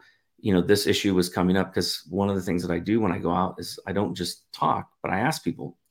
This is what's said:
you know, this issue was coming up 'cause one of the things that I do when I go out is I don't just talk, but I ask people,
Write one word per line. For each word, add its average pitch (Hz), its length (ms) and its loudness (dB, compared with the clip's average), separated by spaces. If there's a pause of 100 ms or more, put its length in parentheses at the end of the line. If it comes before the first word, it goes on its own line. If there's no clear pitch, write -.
(400)
you 104 140 0
know, 90 80 6
this 101 240 4
issue 98 300 2
was 90 140 2
coming 92 280 2
up 92 160 0
'cause - 360 -4
one 98 200 0
of 98 60 0
the 92 80 -2
things 87 180 -2
that 90 100 -2
I 87 60 0
do 101 240 0
when 98 100 2
I 95 60 -2
go 85 140 -2
out 90 280 0
is - 280 -12
I 98 60 -6
don't 101 200 0
just - 380 -8
talk, 139 400 -2 (100)
but - 100 -4
I 92 80 0
ask 143 240 -2
people, - 340 -6 (140)